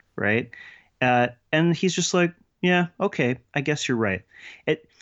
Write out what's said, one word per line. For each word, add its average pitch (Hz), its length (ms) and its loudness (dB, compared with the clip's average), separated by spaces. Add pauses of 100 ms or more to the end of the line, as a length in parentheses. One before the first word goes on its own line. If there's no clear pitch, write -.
(160)
right? 110 360 -2 (500)
Uh, 123 280 2 (220)
and 165 240 2
he's 185 200 0
just - 180 -2
like, 175 200 2 (280)
"Yeah, 180 260 2 (120)
okay, 131 400 -2 (140)
I 147 80 -2
guess 147 260 -2
you're 123 100 -2
right." 98 260 -2 (420)
It, - 220 -4 (140)